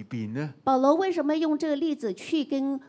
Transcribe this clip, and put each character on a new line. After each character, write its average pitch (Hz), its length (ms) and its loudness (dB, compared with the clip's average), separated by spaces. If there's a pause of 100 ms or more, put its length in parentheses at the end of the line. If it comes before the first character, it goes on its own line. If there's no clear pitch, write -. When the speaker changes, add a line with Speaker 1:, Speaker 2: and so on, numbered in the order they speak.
Speaker 1:
辯 110 220 -4
呢？ 139 220 -6 (100)
Speaker 2:
保 269 140 2
羅 277 180 6
為 381 160 0
什 320 140 0
麼 302 120 2
用 311 200 2
這 320 100 -2
個 294 80 0
例 302 180 0
子 208 200 -4
去 302 320 -2
跟 269 440 -2